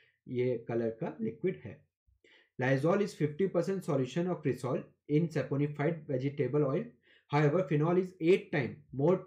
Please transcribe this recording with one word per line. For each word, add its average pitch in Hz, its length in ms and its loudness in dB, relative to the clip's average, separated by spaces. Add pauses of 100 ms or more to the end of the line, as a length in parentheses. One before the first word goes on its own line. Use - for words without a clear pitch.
(280)
ये 123 400 -2
कलर 120 220 -2
का 160 320 -6
लिक्विड - 340 -4
है। - 300 -16 (760)
Lysol 139 360 2
is 196 120 0
fifty 156 400 0
percent 185 400 -2
solution 135 360 0
of 180 100 -2 (120)
cresol 123 340 -2 (300)
in 160 160 4
saponified 147 640 -2 (180)
vegetable 135 540 0
oil। 156 180 0 (520)
However, 147 240 4
phenol 156 360 2
is 185 120 2 (160)
eight 180 320 2
time 127 460 -4
more 180 260 4